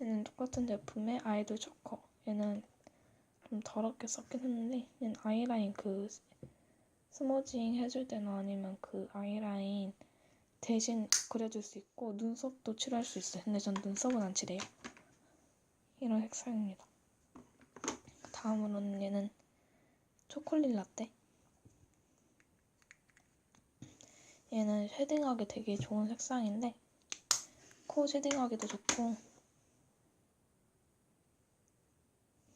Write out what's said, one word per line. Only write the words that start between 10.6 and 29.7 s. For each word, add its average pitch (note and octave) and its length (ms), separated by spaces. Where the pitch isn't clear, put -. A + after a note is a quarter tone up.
대신 A3+ 480
그려줄 A3 320
수 - 160
있고 A3 340
눈썹도 A3+ 640
칠할 A#3+ 280
수 - 140
있어요. F#3 260
근데 G#3 140
전 G3 140
눈썹은 G#3 380
안 F#3+ 140
칠해요. F#3 260
이런 A3+ 200
색상입니다. A3 640
다음으로는 G#3 680
얘는 G3+ 300
초콜릿 D4 380
라떼. G#3 360
얘는 G#3 360
쉐딩하기 C#4 600
되게 A3 280
좋은 G#3+ 320
색상인데 A#3 680
코 C#4+ 200
쉐딩하기도 C#4 600
좋고 A3+ 500